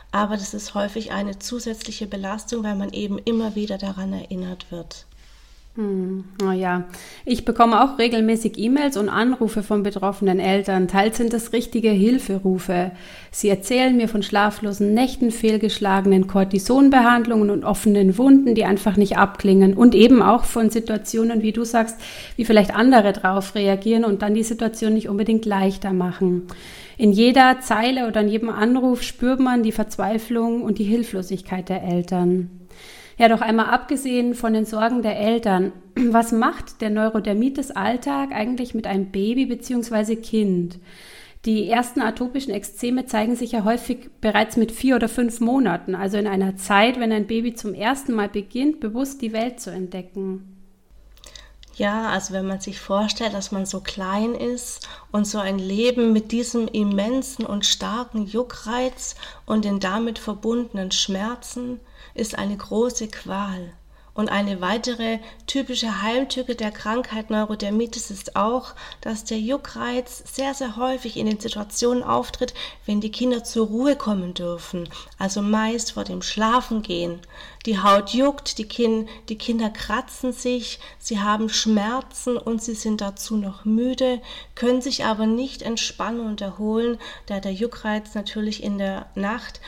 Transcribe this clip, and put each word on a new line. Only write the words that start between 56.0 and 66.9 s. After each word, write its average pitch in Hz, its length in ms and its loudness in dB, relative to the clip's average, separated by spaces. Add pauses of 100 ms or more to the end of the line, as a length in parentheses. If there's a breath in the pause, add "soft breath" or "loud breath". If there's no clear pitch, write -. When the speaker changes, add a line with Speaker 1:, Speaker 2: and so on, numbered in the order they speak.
Speaker 1:
mit 214 200 0
diesem 233 340 -2
immensen 214 800 -2
und 202 200 -4
starken 214 600 -4
Juckreiz 240 880 -6 (320 loud breath)
und 220 180 0
den 202 140 -2
damit 220 400 -4
verbundenen 214 720 -4
Schmerzen 240 880 -6 (400 soft breath)
ist 220 180 -6
eine 202 200 -4
große 226 520 -2
Qual 185 640 -8 (460 soft breath)
Und 214 120 -2
eine 202 300 -2
weitere 226 600 -4 (260 loud breath)
typische 240 560 -4
Heimtücke 247 540 -2
der 214 160 -6
Krankheit 220 580 -6